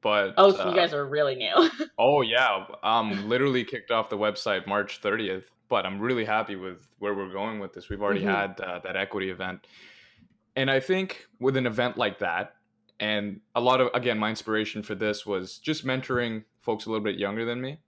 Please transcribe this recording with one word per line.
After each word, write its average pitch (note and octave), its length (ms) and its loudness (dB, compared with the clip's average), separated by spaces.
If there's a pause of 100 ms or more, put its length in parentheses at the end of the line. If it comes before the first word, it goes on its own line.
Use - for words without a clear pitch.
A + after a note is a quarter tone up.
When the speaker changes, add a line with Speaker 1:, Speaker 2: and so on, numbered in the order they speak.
Speaker 1:
but, G#2 340 2
Speaker 2:
Oh, G3 160 10
so F#3+ 140 0
you F3+ 60 0
Speaker 1:
uh, - 20 -2
Speaker 2:
guys E3+ 200 4
are C#3+ 120 -2
really C#3+ 280 0
new. B2+ 400 4
<laughs> - 240 -8
Speaker 1:
Oh, C#3 240 6
yeah. A2+ 420 2 (180)
Um, G#2+ 460 0
Speaker 2:
<laughs> - 0 -
Speaker 1:
literally B2+ 360 2
kicked A#2+ 260 -10
off A2+ 200 0
the G#2+ 80 -4
website G#2 480 0
March G2+ 320 -2
thirtieth, G2+ 460 -2 (240)
but G2 180 0
I'm G2 140 -6
really A#2+ 240 0
happy G#2+ 320 -2
with F#2 300 -12 (120)
where G2+ 160 -2
we're F#2+ 180 -8
going G#2+ 280 -6
with F#2+ 140 -10
this. - 140 -16
We've G2+ 140 -6
already G2 180 0
Speaker 2:
Mm-hmm. G2 80 0
Speaker 1:
had, G2 320 0
uh, F2+ 240 -8
that F#2 120 -6
equity F#2+ 340 -4
event. F#2 360 -10 (920)
And C3 140 0
I C3+ 100 4
think F#3 460 -4 (140)
with C3 160 2
an B2+ 100 2
event A#2+ 300 0
like G#2+ 220 0
that, F2+ 360 -4 (460)
and G#2 400 -2 (140)
a A#2+ 60 2
lot B2+ 200 4
of, B2 140 4
again, A#2+ 240 2
my G#2+ 120 0
inspiration A2 520 -2
for G#2+ 120 -6
this G#2 300 -2
was F#2 340 -4
just D#3 280 -4
mentoring B2 580 -2 (160)
folks A2 260 -4
a A2+ 40 -6
little A2 140 -2
bit G2+ 140 -2
younger G2+ 260 -2
than A#2+ 160 -4
me. C3+ 280 -8